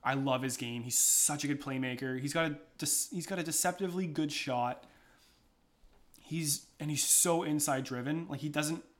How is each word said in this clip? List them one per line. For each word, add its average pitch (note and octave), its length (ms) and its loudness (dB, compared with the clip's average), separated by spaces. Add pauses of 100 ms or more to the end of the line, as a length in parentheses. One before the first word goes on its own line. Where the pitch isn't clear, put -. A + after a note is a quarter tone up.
I C3 100 2
love C3+ 300 0
his B2+ 120 -2
game. A#2+ 280 -6
He's B2 140 0
such - 460 4
a D3 40 0
good C#3+ 140 0
playmaker. C3 580 -2
He's C#3 140 -4
got E3 180 2
a C#3+ 60 -6 (200)
dece-, - 340 0
he's E3+ 140 -4
got F#3+ 140 -4
a E3+ 40 -2
deceptively F3+ 600 0
good D3+ 260 0
shot. B2 540 -2 (1300)
He's, D3+ 480 -4 (120)
and D3+ 120 -2
he's C#3+ 120 0
so E3+ 400 4
inside D3 400 0
driven. C3+ 460 -4
Like, C3+ 120 -6
he D3+ 80 -4
doesn't D3+ 340 -2 (160)